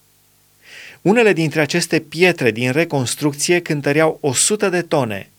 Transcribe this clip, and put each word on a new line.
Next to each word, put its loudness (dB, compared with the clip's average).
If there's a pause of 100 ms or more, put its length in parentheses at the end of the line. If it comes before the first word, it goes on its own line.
(1000)
Unele 4
dintre 0
aceste 0
pietre 2
din -2
reconstrucție -2
cântăreau 0
o -2
sută 0
de 0
tone -2